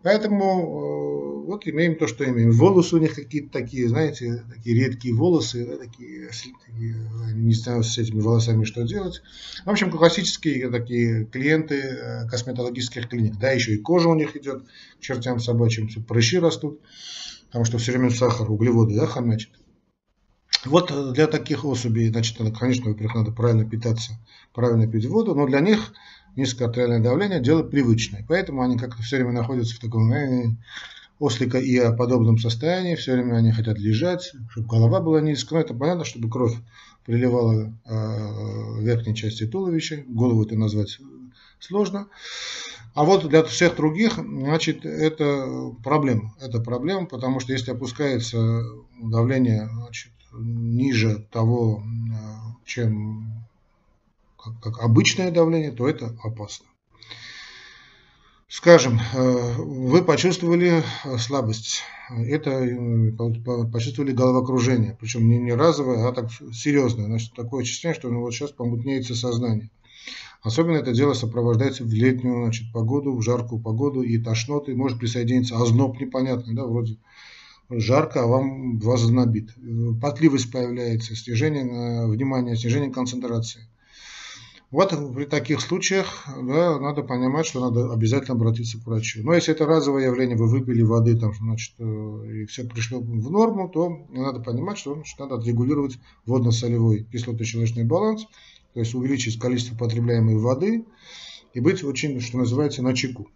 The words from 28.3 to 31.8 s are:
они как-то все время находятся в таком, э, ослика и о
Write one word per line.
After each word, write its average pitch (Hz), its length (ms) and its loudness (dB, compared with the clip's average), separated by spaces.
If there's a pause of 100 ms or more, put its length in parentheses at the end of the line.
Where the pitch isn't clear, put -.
они 123 140 2
как-то 120 260 -6
все 139 140 -2
время 120 160 2
находятся 120 440 -2
в - 20 -20
таком, 113 340 2
э, 127 440 0 (640)
ослика 127 380 0
и 127 200 2
о 117 140 4